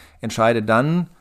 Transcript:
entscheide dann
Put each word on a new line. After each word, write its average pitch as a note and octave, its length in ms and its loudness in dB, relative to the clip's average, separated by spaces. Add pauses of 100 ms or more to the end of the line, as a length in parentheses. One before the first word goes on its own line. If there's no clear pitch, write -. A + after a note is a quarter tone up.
(220)
entscheide A2+ 420 0
dann C#3+ 440 0 (140)